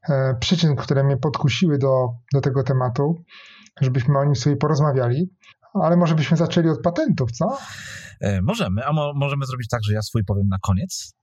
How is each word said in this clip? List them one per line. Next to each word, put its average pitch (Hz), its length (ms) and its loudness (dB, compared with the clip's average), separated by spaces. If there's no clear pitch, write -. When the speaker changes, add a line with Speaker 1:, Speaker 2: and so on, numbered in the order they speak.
Speaker 1:
e, 135 320 0
przyczyn, 160 360 2
które 139 280 0
mnie 139 120 2
podkusiły 147 600 0
do, 131 300 2
do 143 80 2
tego 135 220 0
tematu, 131 640 0
żebyśmy 131 380 2
o 139 60 2
nim 143 120 2
sobie 143 200 0
porozmawiali. 147 760 0
Ale 175 220 2
może 165 180 4
byśmy 156 220 2
zaczęli 165 320 2
od 156 140 0
patentów, 170 500 0
co? 262 260 -2
Speaker 2:
E, 98 220 0
możemy, 123 440 -2
a 147 60 0
mo-, 147 240 0
możemy 139 300 -2
zrobić 123 220 -4
tak, 120 160 0
że 104 100 0
ja 107 80 -2
swój 104 220 -2
powiem 101 260 0
na 95 120 -2
koniec? - 500 -2